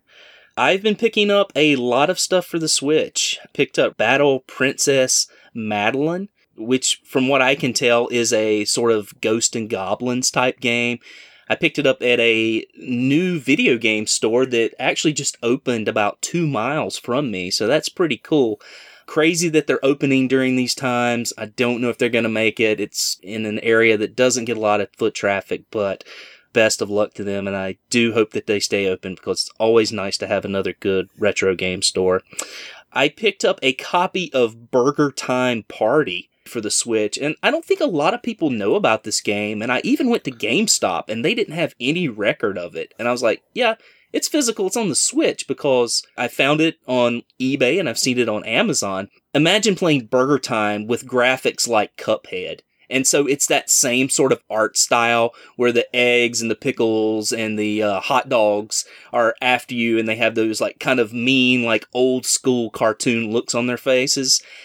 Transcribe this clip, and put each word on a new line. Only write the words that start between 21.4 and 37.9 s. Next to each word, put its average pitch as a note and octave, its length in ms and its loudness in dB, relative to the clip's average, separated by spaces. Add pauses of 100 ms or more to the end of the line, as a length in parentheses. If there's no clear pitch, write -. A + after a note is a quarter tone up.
don't A#2+ 340 -2
know B2 80 0
if A#2 100 -2
they're B2 120 2
gonna A2+ 180 0
make A2 320 0
it. A2 220 2
It's - 420 -6
in A2 220 -6
an G#2+ 140 -4
area A2+ 360 4
that G#2 220 -2
doesn't B2 260 2
get A2+ 140 -4
a G#2+ 40 -6
lot G#2 200 2
of G2 160 -6
foot A2 160 0
traffic, G2 580 -2
but G2 320 -4 (480)
best A2 300 2
of G#2 80 -4
luck G#2 240 0
to G#2 100 -10
them, G2 240 -4
and G2 80 -4
I F#2+ 220 -6 (140)
do A#2 220 2
hope A2 180 2
that - 160 -6
they G#2 120 0
stay G2+ 280 -2
open F#2 260 -4
because F2+ 280 -4
it's - 180 -10
always A2 340 4
nice G2 240 -4
to G2+ 80 -8
have G2 180 0
another F#2+ 300 -2
good F#2+ 420 -2
retro F#2+ 380 0
game F#2 300 -4
store. F#2 400 2 (680)
I C#3 180 2
picked - 360 -2
up F#3+ 160 0
a C3+ 120 2
copy F3+ 600 -2
of A#2 380 -2
Burger C#3+ 400 2
Time B2+ 560 -2
Party A2 640 -2 (140)
for - 140 -10
the G#2 120 -4
Switch, A2 480 -2
and D3 240 -4
I G#3 80 2
don't D#4+ 120 -2
think F#4+ 180 -2
a D#4+ 40 2
lot F3+ 300 0